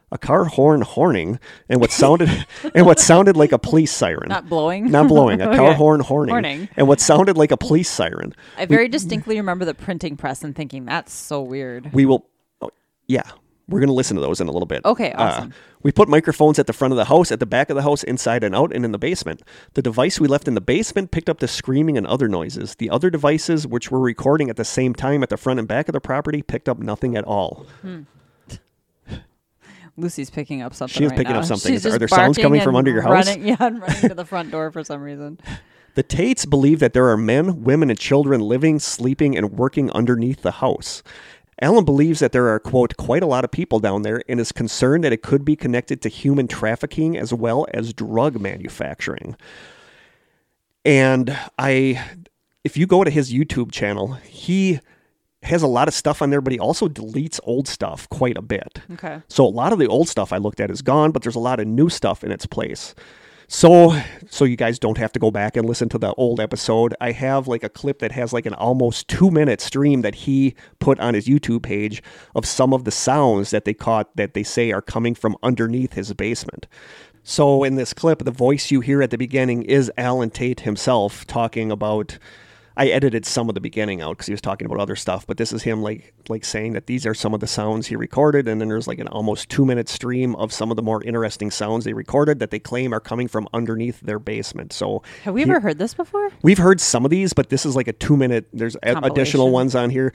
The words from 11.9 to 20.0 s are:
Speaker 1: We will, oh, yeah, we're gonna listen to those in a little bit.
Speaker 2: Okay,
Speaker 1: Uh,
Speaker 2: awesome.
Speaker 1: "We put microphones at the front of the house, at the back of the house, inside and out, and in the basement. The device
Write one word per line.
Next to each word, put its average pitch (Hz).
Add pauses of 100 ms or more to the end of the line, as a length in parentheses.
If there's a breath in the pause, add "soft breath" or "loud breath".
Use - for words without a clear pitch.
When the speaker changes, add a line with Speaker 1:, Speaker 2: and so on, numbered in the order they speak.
Speaker 1:
We 135
will, 135 (360)
oh, - (380)
yeah, 127 (460)
we're 180
gonna 139
listen 127
to 85
those 73
in 87
a 73
little 87
bit. -
Speaker 2:
Okay, 220
Speaker 1:
Uh, -
Speaker 2:
awesome. 71 (300 loud breath)
Speaker 1:
"We 143
put 202
microphones 151
at 139
the 113
front 131
of 127
the 110
house, 165
at 117
the 120
back 123
of 147
the 139
house, 147
inside 120
and 101
out, 143
and 123
in 117
the 104
basement. 135 (340 loud breath)
The 139
device 127